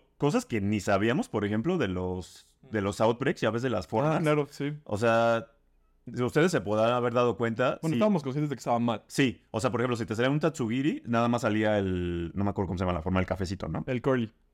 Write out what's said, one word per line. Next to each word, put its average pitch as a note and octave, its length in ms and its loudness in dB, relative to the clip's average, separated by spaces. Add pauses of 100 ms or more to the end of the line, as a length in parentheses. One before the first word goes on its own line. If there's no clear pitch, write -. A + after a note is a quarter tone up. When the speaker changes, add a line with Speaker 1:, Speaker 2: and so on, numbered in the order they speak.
(180)
Speaker 1:
cosas D#3 280 0
que A2 140 -2
ni G2+ 200 0
sabíamos, A2 480 2
por G#2 160 -2
ejemplo, A2+ 340 0
de A#2+ 100 0
los, F#2 600 -6 (220)
de A2 100 -2
los G2 200 0
outbreaks, A#2 420 2
ya A#2 80 2
ves, A#2 120 -2
de C3 80 -2
las G2 140 -2
Speaker 2:
Ah, - 40 -16
Speaker 1:
formas. D3+ 340 0
Speaker 2:
claro, D3+ 280 2
sí. C#3+ 220 -6 (120)
Speaker 1:
O - 120 -4
sea, A#2 520 2 (580)
ustedes B2 460 0
se C3 80 0
podrán G#2+ 320 2
haber A#2+ 200 0
dado A#2+ 240 2
cuenta B2 460 0
Speaker 2:
Bueno, D#3+ 100 -2
Speaker 1:
si - 20 0
Speaker 2:
estábamos G3+ 280 2
conscientes C#3+ 280 -4
de C3+ 60 -6
que - 40 -10
estaba A#2+ 180 0
mal. A#2 300 -2
Speaker 1:
Sí, C3+ 420 0
o A2 100 -4
sea, B2+ 120 2
por A#2 80 0
ejemplo, A#2+ 160 0
si G#2+ 100 -4
te A#2 100 -4
salía B2 140 2
un D3 100 0
Tatsugiri, C#3 640 -2
nada A#2 220 2
más A#2 140 0
salía G#2+ 360 2
el, F2 560 -2
no G2 100 -2
me G2+ 60 0
acuerdo F#2+ 180 -2
cómo F#2 100 -4
se F#2+ 60 -2
llama F2+ 100 0
la E2+ 80 -4
forma, F#2 180 0
el F2+ 60 0
cafecito, F#2+ 420 -6
¿no? D#2+ 200 -4
Speaker 2:
El B2+ 140 -2
curly. B2+ 300 0 (220)